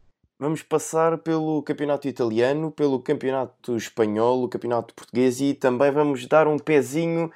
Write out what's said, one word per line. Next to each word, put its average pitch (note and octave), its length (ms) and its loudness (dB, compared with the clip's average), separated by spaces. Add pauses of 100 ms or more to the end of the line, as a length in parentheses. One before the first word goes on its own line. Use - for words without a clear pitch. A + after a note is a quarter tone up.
(400)
Vamos D3+ 240 -6
passar D#3+ 560 0
pelo D#3 420 -2
campeonato C#3+ 460 -4
italiano, B2+ 640 0
pelo C#3+ 280 0
campeonato C3 800 -4
espanhol, A2+ 640 0
o A#2+ 60 -4
campeonato A#2+ 420 -4
português B2 480 0
e C#3 140 0
também C3 380 2
vamos C#3 340 0
dar D3+ 220 4
um D3+ 100 0
pezinho D#3+ 800 0